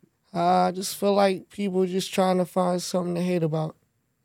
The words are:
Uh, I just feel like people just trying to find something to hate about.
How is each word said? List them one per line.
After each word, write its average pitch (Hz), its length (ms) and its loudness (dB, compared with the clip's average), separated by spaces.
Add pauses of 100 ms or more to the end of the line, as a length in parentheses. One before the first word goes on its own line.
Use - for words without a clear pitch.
(340)
Uh, 180 320 2
I 185 60 -2
just 185 240 -8
feel 202 180 0
like 196 360 0
people 190 360 -2
just 185 260 -4
trying 185 260 2
to 180 60 0
find 180 380 -2
something 175 320 -4
to 170 80 -2
hate 180 200 0
about. 156 340 -2 (480)